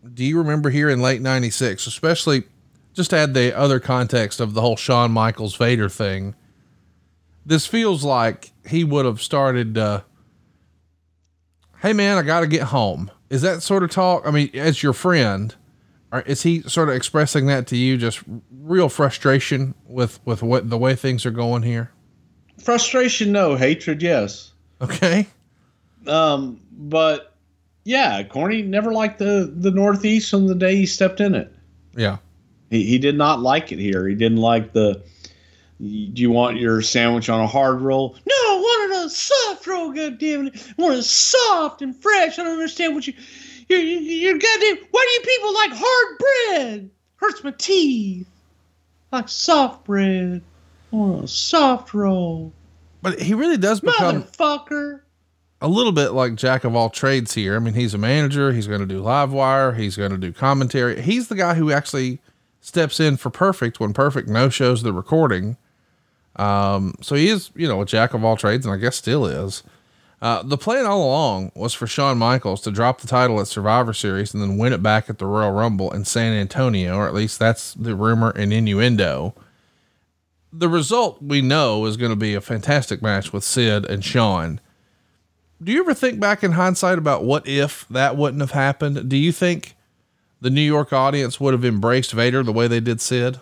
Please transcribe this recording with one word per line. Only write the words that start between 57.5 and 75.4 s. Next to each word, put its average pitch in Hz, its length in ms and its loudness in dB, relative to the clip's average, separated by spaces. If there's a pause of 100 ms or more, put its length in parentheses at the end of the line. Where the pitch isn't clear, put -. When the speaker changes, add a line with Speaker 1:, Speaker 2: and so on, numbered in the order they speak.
Speaker 1:
I - 20 0
mean, 113 140 -2
he's 117 200 0
a 107 40 -4
manager. 139 560 0
He's 107 140 -2
gonna 101 180 -4
do 95 160 -6
Livewire. 135 720 0
He's 104 220 -4
gonna 98 200 -2
do 92 140 -6
commentary. 135 720 0
He's 220 260 -2
the 220 80 -6
guy 175 200 0
who 156 140 2
actually 131 520 -4 (420)
steps 160 360 -2
in 151 180 2
for 123 140 -6
Perfect 180 480 -2
when 104 120 -2
Perfect 135 380 0
no-shows 123 540 2
the 110 100 -2
recording. 110 640 0 (800)
Um, 101 640 0
so - 140 -4
he 156 120 4
is, 208 280 0
you 165 120 -4
know, 101 140 -2
a 101 60 -2
jack 113 260 2
of 110 100 -2
all 113 140 2
trades, 120 300 0
and 98 80 -2
I - 20 -4
guess 117 180 -2
still 123 300 -2
is. 87 380 -6 (580)
Uh, 110 220 -2
the 139 160 -4
plan 247 260 -2
all 202 180 0
along 127 520 0
was 113 180 -6
for 117 140 -8
Shawn 139 320 0
Michaels 113 420 0
to - 80 -6
drop 117 320 0
the 120 60 -14
title 123 320 2
at 98 80 -2
Survivor 113 460 0
Series 101 380 -4
and 104 120 -6
then 98 160 -2
win 123 140 0
it 92 100 -4
back 107 260 2
at 104 80 -8
the 98 80 -6
Royal 104 260 0